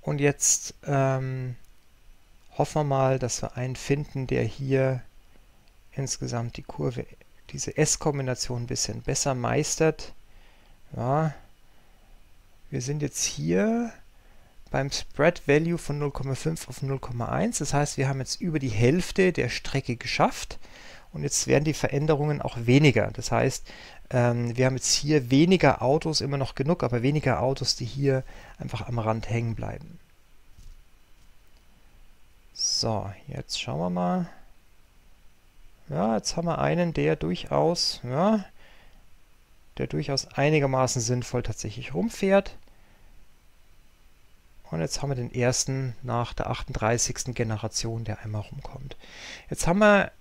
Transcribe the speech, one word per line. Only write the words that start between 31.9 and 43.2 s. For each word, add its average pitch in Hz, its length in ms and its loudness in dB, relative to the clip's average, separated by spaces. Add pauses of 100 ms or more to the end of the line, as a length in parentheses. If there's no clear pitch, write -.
So, 101 580 -2 (160)
jetzt 131 320 -8
schauen 127 200 -4
wir 175 120 0
mal. 180 380 0 (1600)
Ja, 196 280 0
jetzt - 200 -4
haben 170 100 -2
wir 165 120 0
einen, 160 340 2
der 147 240 2
durchaus, 160 840 0
ja, 190 420 2 (1300)
der 131 80 0
durchaus 143 480 -2
einigermaßen 135 640 2
sinnvoll 120 420 -2
tatsächlich 110 520 -6
rumfährt. 196 600 2 (2250)